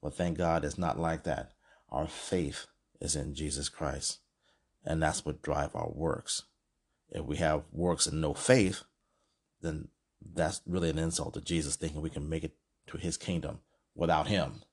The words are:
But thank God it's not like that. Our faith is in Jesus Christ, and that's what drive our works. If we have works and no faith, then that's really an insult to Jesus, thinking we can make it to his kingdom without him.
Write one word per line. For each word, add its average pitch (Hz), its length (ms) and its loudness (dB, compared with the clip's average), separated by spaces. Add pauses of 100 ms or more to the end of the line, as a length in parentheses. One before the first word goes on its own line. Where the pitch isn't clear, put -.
But 73 140 -6
thank 87 240 0
God 82 260 4
it's 71 140 -4
not 82 200 0
like 82 260 0
that. - 280 -4 (380)
Our 73 160 -2
faith - 600 -2 (340)
is - 160 -2
in 71 180 -4
Jesus 71 340 -4
Christ, 69 520 -4 (640)
and 80 180 2
that's 78 220 2
what 73 180 -4
drive 73 320 0
our 80 160 -4
works. 78 540 -2 (640)
If - 160 -6
we 73 140 -2
have 76 340 4
works 85 340 2
and 78 140 0
no 76 140 2
faith, 113 500 4 (760)
then 78 280 -4 (320)
that's 85 440 -2
really 87 260 2
an 76 80 2
insult 82 360 0
to 82 60 -4
Jesus, 76 340 0
thinking 76 260 -4
we 78 100 -2
can 73 180 -6
make 80 160 -2
it 76 100 -6 (320)
to - 100 -12
his 82 200 -4
kingdom 85 440 -4 (360)
without 80 320 4
him. 87 340 2 (100)